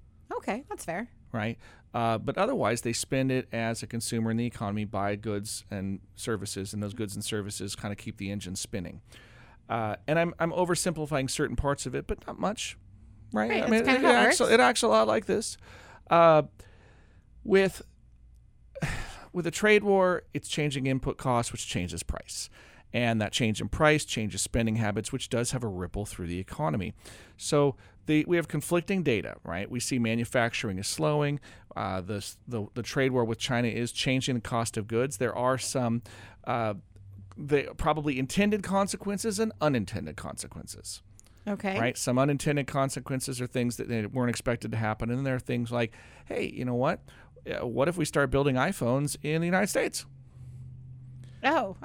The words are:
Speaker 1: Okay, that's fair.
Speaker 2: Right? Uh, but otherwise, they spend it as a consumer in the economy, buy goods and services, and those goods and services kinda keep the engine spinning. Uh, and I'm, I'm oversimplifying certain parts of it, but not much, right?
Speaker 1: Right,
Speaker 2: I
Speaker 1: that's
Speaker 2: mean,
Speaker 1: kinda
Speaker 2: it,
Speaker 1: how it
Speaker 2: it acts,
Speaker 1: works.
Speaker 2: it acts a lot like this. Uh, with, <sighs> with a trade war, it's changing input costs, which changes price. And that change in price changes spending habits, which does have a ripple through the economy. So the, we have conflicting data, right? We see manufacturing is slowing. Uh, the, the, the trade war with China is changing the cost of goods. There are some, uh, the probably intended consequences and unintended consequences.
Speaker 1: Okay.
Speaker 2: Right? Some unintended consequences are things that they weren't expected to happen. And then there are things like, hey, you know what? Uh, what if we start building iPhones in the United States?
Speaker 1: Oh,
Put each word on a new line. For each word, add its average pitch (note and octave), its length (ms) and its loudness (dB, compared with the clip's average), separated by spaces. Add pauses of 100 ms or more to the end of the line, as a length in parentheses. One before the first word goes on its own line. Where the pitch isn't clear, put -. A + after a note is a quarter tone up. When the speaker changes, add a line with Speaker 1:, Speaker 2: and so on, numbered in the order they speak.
(320)
Speaker 1:
Okay, C#4 380 -4
that's G#4 160 -10
fair. F#3 240 -6 (240)
Speaker 2:
Right? A2+ 240 -2 (360)
Uh, A#2 240 2
but A2 200 -4
otherwise, F3 440 0
they A#2 120 -2
spend C3 360 -2
it C3 220 -2
as A2+ 320 -2
a A2 40 -8
consumer A2+ 440 -2
in A2+ 60 0
the A#2 80 0
economy, G#2+ 400 -4
buy G2+ 320 -2
goods G#2 520 -6
and G2 300 -4 (160)
services, G2 580 -4
and G#2 80 -4
those G2+ 120 -4
goods G#2 220 -6
and G#2 100 -8
services G2+ 500 -6
kinda G#2 200 -6
keep - 220 -10
the G2 140 -6
engine G2 240 -6
spinning. - 460 -8 (680)
Uh, A2 280 -2 (100)
and D#3 100 4
I'm, E3+ 220 2
I'm E3 140 0
oversimplifying D#3 760 0
certain - 280 0
parts C#3+ 280 0
of B2+ 80 -6
it, C#3 140 -4
but - 180 -4
not - 140 -10
much, - 380 -2 (560)
right? G#3+ 160 2
Speaker 1:
Right, A3 80 2
Speaker 2:
I - 20 2
Speaker 1:
that's A3 120 2
Speaker 2:
mean, A3 120 6
Speaker 1:
kinda C4 160 4
Speaker 2:
it, - 20 0
Speaker 1:
how - 80 8
it B3 40 10 (100)
Speaker 2:
it A3+ 40 8
acts, C#4 120 6
Speaker 1:
works. - 140 4
Speaker 2:
it A#3 80 10
acts B3 220 6
a A3+ 40 4
lot A3 200 6
like A3 180 2
this. G3+ 320 -2 (520)
Uh, D#3+ 340 10 (1000)
with, F#3+ 380 4 (1000)
<sighs> C#3+ 60 0 (460)
with F3 140 -2
a E3 40 -2
trade G#3+ 320 6
war, F#3+ 400 4 (100)
it's - 140 -6
changing C#3 400 -2
input C3 300 -2
costs, A#2+ 340 0
which - 160 -8
changes F2 360 -4
price. - 460 -8 (440)
And A#2 280 2
that G#2 120 -2
change A2 260 2
in G#2+ 80 -4
price D3+ 380 2
changes G#2 360 -4
spending A2+ 360 0
habits, G#2+ 340 -2
which - 160 -6
does A#2+ 240 -2
have A#2+ 120 -4
a A2+ 40 -2
ripple F#2 380 -4
through E2+ 220 -8
the F2 120 -4
economy. C3+ 540 -4 (420)
So C#3+ 400 4 (300)
the, D3+ 200 4
we F3 120 2
have E3 100 0
conflicting F3 560 0
data, G2+ 400 0
right? F#2 260 -6
We A#2+ 120 -4
see C3 180 0
manufacturing A#2 800 0
is G2 80 -6
slowing. D3 540 0 (340)
Uh, F#2+ 240 -4
the, G2+ 260 -6 (220)
the, A2 260 -4
the A#2+ 100 -6
trade C3 280 2
war B2 140 2
with A2 120 -2
China A#2+ 300 0
is A#2 240 -2
changing C3 440 0
the A#2 60 -2
cost A2+ 360 -2
of G#2+ 100 -2
goods. A#2+ 300 0
There A#2 180 0
are B2+ 220 2
some, A#2 440 0 (440)
uh, A2+ 300 0 (640)
the C#3+ 400 2
probably D3+ 400 0
intended G3+ 460 2
consequences G3 760 -2
and A3 120 0 (100)
unintended G#2+ 560 0
consequences. - 840 -12 (460)
Speaker 1:
Okay. G3 320 -2
Speaker 2:
Right? B2 180 0
Some B2 220 0
unintended C#3+ 480 2
consequences C3+ 720 -4
are B2 80 -4
things A#2+ 300 -2
that G#2 100 -6
they A2+ 180 -2
weren't B2 260 0
expected A2+ 400 -2
to A2 60 -2
happen. A2 320 -2
And B2 100 -2
then C#3 40 -2
there C3 120 0
are B2 40 -2
things A#2+ 320 -2
like, A#2+ 220 0 (320)
hey, - 280 -6
you - 120 -4
know B2 100 0
what? C#3 240 2 (500)
Uh, - 160 -4
what B2 220 2
if F3 80 0
we E3 100 0
start C#3 260 2
building C#3 240 4
iPhones C#3 680 2
in D#3 180 0
the E3+ 60 0
United F#3+ 200 2
States? - 380 -2 (1400)
Speaker 1:
Oh, B3 420 2